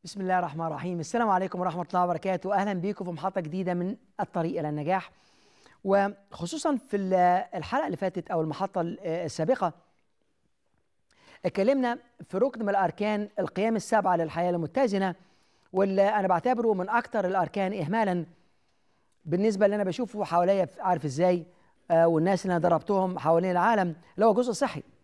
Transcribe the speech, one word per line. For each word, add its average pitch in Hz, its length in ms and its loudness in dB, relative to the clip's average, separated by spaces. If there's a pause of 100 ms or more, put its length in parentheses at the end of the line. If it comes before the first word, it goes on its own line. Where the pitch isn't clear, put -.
(140)
بسم 196 80 -8
الله 185 160 0
الرحمن 165 280 -4
الرحيم. 165 340 -6
السلام 233 300 0
عليكم 185 300 0
ورحمة 175 280 -4
الله 180 160 2
وبركاته. 185 500 -2
أهلا 202 180 0
بيكم 190 320 -4
في - 60 -6
محطة 180 300 -4
جديدة 175 340 -4
من 175 220 -4 (240)
الطريق 170 380 -4
إلى 151 100 -4
النجاح. 151 420 -4 (720)
وخصوصا 202 920 -2
في - 200 -6
ال-، 190 180 0 (400)
الحلقة 233 320 -4
اللي 180 100 -4
فاتت 185 340 -6
أو 170 100 0
المحطة 165 400 -4
ال-، 170 200 -6
السابقة، 170 720 -2 (1700)
اتكلمنا 240 540 0 (300)
في 185 100 -6
ركن 233 240 0
من 202 60 -2
الأركان 208 600 0 (100)
القيم 208 380 -2
السبعة 196 400 2
للحياة 170 340 0
المتزنة، 190 640 0 (580)
واللي 190 360 4
أنا 208 200 0
بعتبره 226 460 2
من 185 140 -2
أكتر 220 380 0
الأركان 185 460 0
إهمالا 185 540 -2 (1000)
بالنسبة 196 420 2
اللي 202 100 4
أنا 208 80 0
بشوفه 202 400 -4
حواليا، 175 400 2
ف-، - 160 -10
عارف 180 240 0
إزاي؟ 165 420 0 (440)
آه، 165 160 6
والناس 170 380 2
اللي 185 120 2
أنا 170 120 2
ضربتهم 185 500 0
حوالين 170 320 2
العالم، 180 440 2 (200)
اللي 208 120 4
هو 220 40 8
الجزء 240 200 2
الصحي. 208 320 -4 (220)